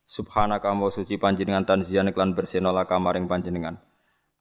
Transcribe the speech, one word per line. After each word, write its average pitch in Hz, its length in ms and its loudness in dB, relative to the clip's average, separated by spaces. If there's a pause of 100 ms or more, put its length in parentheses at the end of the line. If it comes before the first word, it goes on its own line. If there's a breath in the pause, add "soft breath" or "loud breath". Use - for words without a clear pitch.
Subhanaka, 104 640 0
maha 98 240 0
suci 98 240 -6
panjenengan, 95 480 0
tanzihan 95 480 2
kelan 92 240 0
bersihna 92 320 0
laka 92 320 0
maring 90 240 0
panjenengan. 90 560 -4 (580)